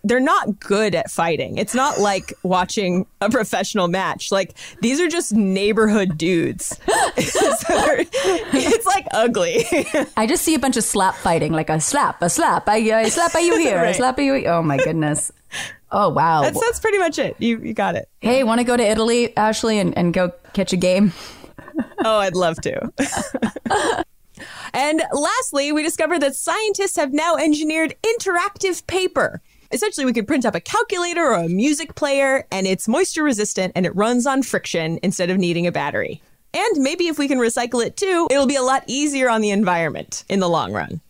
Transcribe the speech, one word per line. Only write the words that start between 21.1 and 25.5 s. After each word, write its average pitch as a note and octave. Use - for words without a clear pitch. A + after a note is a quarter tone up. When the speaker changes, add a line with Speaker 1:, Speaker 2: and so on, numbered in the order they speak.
Speaker 2:
<laughs> -
Speaker 1:
Oh, A3
I'd G3
love E3+
to. -
<laughs> -
And D4+
lastly, D4